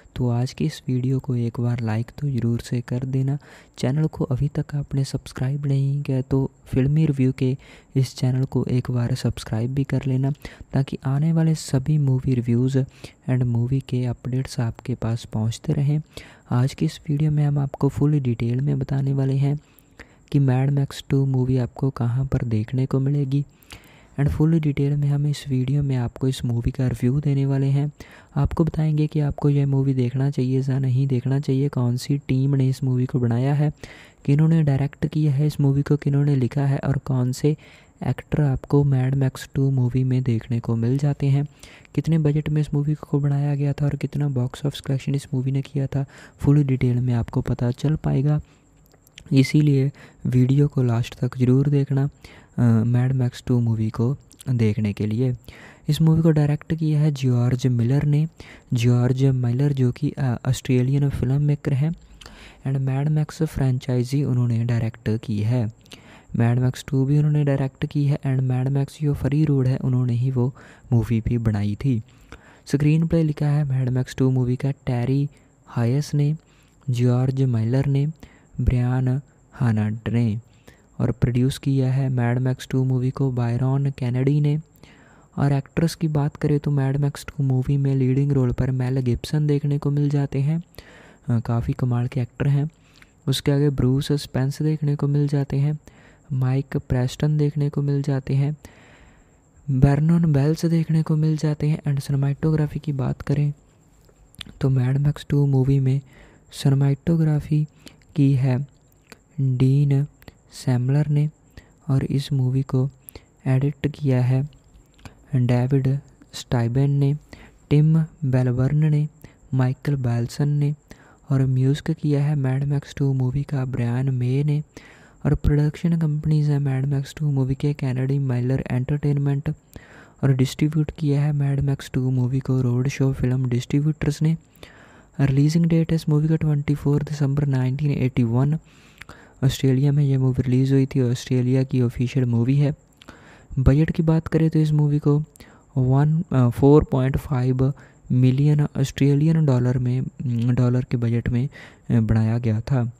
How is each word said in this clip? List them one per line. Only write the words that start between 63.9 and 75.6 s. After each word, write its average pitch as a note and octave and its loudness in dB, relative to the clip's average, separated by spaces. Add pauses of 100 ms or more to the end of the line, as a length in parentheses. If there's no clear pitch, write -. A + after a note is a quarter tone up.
उन्होंने A#2+ 0
direct A2+ -2
की G#2+ -4
है। A2 -2 (640)
Mad A#2 2
Max B2+ -2
two C3+ 0
भी D3 2
उन्होंने D3 2
direct C#3 -2
की D3 -2
है, C#3+ 0
and C3 -2
Mad B2+ 0
Max C#3 -2
जो C#3+ 0
Fury C#3+ 0
Road C#3 2
है C3 0
उन्होंने B2+ 0
ही B2 0
वो B2+ 0 (380)
movie A2+ 2
भी A#2+ -2
बनाई G#2 -2
थी। B2 0 (640)
Screen D3+ 2
play E3 2
लिखा D3+ -2
है D3 2
Mad C3 -2
Max B2+ -2
two C3 2
movie B2+ 0
का C3+ -2
Terry C3 -2 (380)